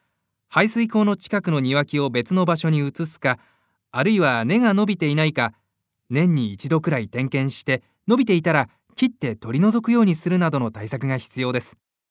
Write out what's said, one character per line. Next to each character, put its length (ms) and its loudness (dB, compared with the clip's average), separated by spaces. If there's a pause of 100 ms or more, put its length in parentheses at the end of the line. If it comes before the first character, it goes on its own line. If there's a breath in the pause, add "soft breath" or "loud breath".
(500)
排 200 4
水 180 0
口 160 2
の 120 0
近 260 -4
く 80 -4
の 100 2
庭 240 0
木 160 -4
を 120 0
別 240 -2
の 100 2
場 120 0
所 120 -2
に 180 0
移 200 -6
す 120 -14
か、 200 0 (500)
あ 140 -2
る 80 2
い 80 2
は 260 2
根 140 2
が 160 4
伸 100 2
び 120 -2
て 100 0
い 80 0
な 100 2
い 80 0
か、 220 -2 (560)
年 240 2
に 160 -2
一 180 -6
度 100 2
く 120 -2
ら 80 -2
い 100 -8
点 180 -4
検 240 -2
し 120 -8
て、 180 -2 (260)
伸 100 2
び 80 2
て 100 2
い 80 0
た 100 2
ら 160 2 (260)
切 120 0
っ 20 2
て 260 -6
取 220 -6
り 80 4
除 180 2
く 80 0
よ 100 4
う 40 6
に 80 4
す 160 -4
る 80 2
な 140 2
ど 80 0
の 100 -2
対 180 -10
策 200 -6
が 100 -2
必 240 -8
要 100 -2
で 100 -2
す。 140 -14 (360)